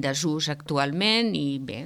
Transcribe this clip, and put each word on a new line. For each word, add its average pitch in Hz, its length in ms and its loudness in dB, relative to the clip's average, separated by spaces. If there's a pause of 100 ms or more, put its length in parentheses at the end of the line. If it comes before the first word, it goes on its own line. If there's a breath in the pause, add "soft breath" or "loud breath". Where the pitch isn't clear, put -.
desús 151 480 0
actualment 165 840 2
i 143 220 0
bé, 131 280 -8